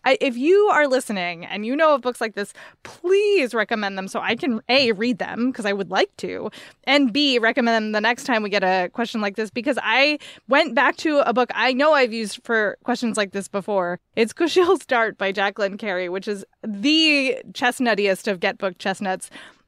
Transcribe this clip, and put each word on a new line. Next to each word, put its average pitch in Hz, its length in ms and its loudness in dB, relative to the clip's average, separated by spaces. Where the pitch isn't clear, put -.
I, 262 180 4
if 269 160 0
you 381 360 4
are 302 140 4
listening 180 580 -2
and 208 200 -8
you 247 100 -2
know 311 200 4
of 247 60 -2
books 247 200 -6
like 220 140 -6
this, 202 180 -8
please 381 720 2
recommend 208 440 -2
them 190 120 -8
so 190 100 -6
I 196 160 -2
can, 233 320 -2
A, 247 240 4
read 220 280 -2
them 240 340 -4
'cause - 120 -8
I 202 80 0
would 196 160 -4
like 208 280 0
to, - 340 -8
and 269 300 2
B, 277 260 2
recommend 233 360 2
them 214 80 -4
the 214 80 0
next 233 240 -2
time 220 180 0
we 208 60 -4
get 196 140 0
a 185 300 2
question 233 280 -4
like 202 160 -4
this, 220 120 -4
because 247 320 -2
I 277 380 2
went 277 260 2
back 277 220 2
to 302 220 2
a 254 140 2
book 240 220 2
I 233 180 0
know 285 200 4
I've 254 200 4
used 220 300 -8
for 220 400 0
questions 233 320 -2
like 202 160 -2
this 196 160 -8
before. 185 520 -2
It's 226 160 0
Kushil's 349 520 2
Dart 226 320 0
by 196 140 -2
Jacqueline 196 460 -2
Carey, 185 320 -4
which 190 180 -6
is 202 180 -6
the 277 680 2
chestnuttiest 208 760 0
of 185 120 -4
Get 196 160 -2
Book 190 200 -6
chestnuts. 190 520 -4